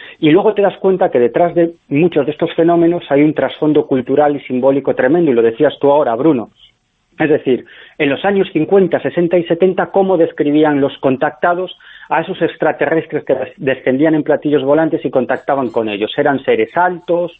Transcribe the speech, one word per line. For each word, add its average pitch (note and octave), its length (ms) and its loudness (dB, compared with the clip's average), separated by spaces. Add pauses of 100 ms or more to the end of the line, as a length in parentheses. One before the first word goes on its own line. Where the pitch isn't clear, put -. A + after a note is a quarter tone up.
(200)
Y D3+ 120 2
luego G3+ 220 4
te G3+ 80 0
das F#3 160 0
cuenta F#3 340 0
que - 80 2
detrás E3 360 2
de E3+ 180 0 (160)
muchos D3+ 360 0
de D3 60 -4
estos - 240 -4
fenómenos E3+ 540 2
hay C#3+ 120 2
un D#3 120 2
trasfondo D3 520 0
cultural C#3+ 500 0
y C3 60 -8
simbólico C3+ 540 -2
tremendo, D3 340 2
y B2+ 60 2
lo A#2 60 2
decías A#2 380 2
tú C#3+ 120 2
ahora, C3+ 240 2
Bruno. B2+ 340 0 (720)
Es D3+ 100 -2
decir, D#3 360 0 (340)
en D3 100 0
los C3 160 -4
años G3 280 0
cincuenta, F3 480 2
sesenta F3 360 0
y F3 60 0
setenta, F3+ 480 0
¿cómo F#3+ 260 0
describían D3+ 640 2
los C3+ 180 -2
contactados F3 800 -2 (320)
a D3+ 120 -2
esos F3 200 -8
extraterrestres D#3 840 -2
que C#3+ 100 0
des-, - 220 -8
descendían C3+ 580 0
en D3 80 0
platillos C#3+ 400 0
volantes D3 420 0
y B2+ 60 -4
contactaban C3 580 -2
con A2 200 -4
ellos? G#2 280 -4
Eran C#3+ 260 0
seres A2 320 0
altos, F3 640 -2